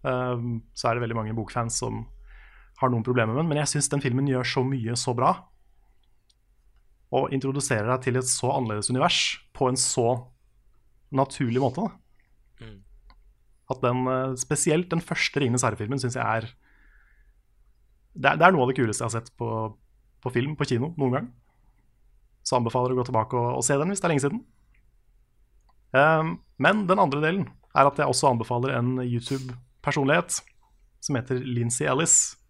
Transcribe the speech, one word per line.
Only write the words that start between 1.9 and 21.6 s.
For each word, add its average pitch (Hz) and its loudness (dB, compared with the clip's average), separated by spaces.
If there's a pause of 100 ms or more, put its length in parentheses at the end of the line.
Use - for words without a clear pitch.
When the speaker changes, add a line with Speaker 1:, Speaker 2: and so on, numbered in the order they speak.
Speaker 1:
har 131 4
noen 117 0
problemer 117 2
med 151 0
den, 170 0
men 147 0
jeg 143 0
synes 143 0
den 143 0
filmen 135 0
gjør 127 0
så 123 0
mye 120 -2
så 123 -2
bra. 135 2 (1800)
Og 135 2
introduserer 135 -2
deg 131 -2
til 127 0
et 127 -2
så - -2
annerledes 107 -4
univers 131 2 (340)
på 127 0
en 127 -2
så 123 0 (1040)
naturlig 135 0
måte, 139 -2
da. - -18
Speaker 2:
Mm. 101 -18 (880)
Speaker 1:
At 131 -6
den, 127 2
eh, 131 -2
spesielt 160 0
den 165 -2
første - -4
Ringenes 123 0
herre-filmen 117 -2
synes 123 -4
jeg 120 -2
er, 113 -2 (1700)
det 135 4
er, 147 4
det 160 8
er 190 12
noe 151 4
av 123 4
det 131 0
kuleste 113 0
jeg 113 -2
har 113 -4
sett - -20
på, 120 -4 (720)
på 127 -4
film, 139 0
på 147 -2
kino, 131 0
noen 131 2
gang. 143 -6 (1160)